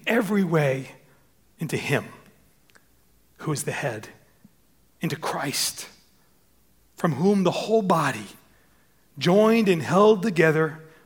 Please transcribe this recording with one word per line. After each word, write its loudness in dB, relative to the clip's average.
every 0
way 0
into -6
him -2
who -6
is -6
the -6
head, -8
into -6
Christ, -8
from -2
whom 0
the 2
whole -2
body, -2
joined 4
and 2
held 4
together 0